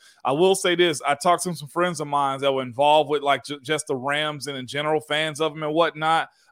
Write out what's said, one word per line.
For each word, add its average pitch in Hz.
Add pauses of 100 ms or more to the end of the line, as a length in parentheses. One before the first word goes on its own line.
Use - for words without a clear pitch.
(240)
I 123
will 185
say 185
this. 170
I 143
talked 175
to 180
some 143
friends 170
of 147
mine 139
that 139
were 131
involved 143
with, 147
like, 139
ju-, 143
just 143
the 147
Rams 143
and 143
in 127
general 151
fans 151
of 156
them 156
and 151
whatnot. 160 (220)